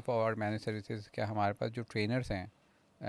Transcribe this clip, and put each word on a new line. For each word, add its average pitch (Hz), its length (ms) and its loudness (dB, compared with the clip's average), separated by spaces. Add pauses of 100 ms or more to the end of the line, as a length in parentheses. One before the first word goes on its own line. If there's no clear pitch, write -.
of - 60 -2
our 113 300 4
managed 107 300 0
services 107 380 -4
क्या, 110 200 -2
हमारे 104 260 2
पास 113 180 -2
जो 117 120 -4
ट्रेनर्स 113 480 0
हैं, 95 200 -4 (580)